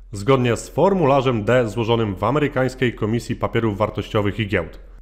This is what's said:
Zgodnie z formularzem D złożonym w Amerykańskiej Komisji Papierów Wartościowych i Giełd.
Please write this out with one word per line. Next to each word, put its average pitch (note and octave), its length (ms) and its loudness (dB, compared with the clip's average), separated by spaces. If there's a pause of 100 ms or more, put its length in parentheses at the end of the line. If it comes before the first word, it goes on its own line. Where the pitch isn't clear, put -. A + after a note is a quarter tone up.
(120)
Zgodnie A#2 460 2
z - 120 -12
formularzem C#3 760 2
D A#2+ 260 2
złożonym A2 460 0
w F2+ 80 -4
Amerykańskiej B2+ 720 0
Komisji A2+ 420 -4
Papierów A2 420 -2
Wartościowych G#2 640 -2
i G#2+ 80 -2
Giełd. F2+ 320 -4 (220)